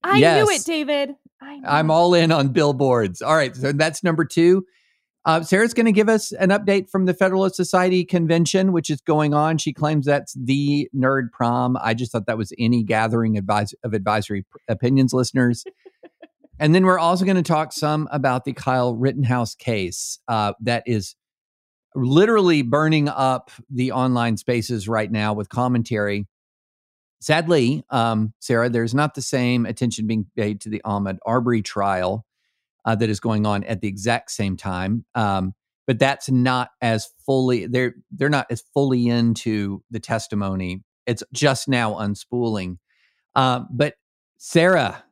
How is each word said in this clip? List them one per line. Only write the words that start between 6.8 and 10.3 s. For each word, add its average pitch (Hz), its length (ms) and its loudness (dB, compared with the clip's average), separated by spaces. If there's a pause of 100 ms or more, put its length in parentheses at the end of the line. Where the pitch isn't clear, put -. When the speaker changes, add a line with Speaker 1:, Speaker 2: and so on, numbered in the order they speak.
Speaker 2:
from 190 160 0
the 180 80 2
Federalist 190 420 2
Society 185 480 2
convention, 170 680 2
which 170 180 -2
is 147 100 -2
going 151 360 2
on. 156 240 2
She 147 140 -4
claims 151 340 0
that's 143 260 0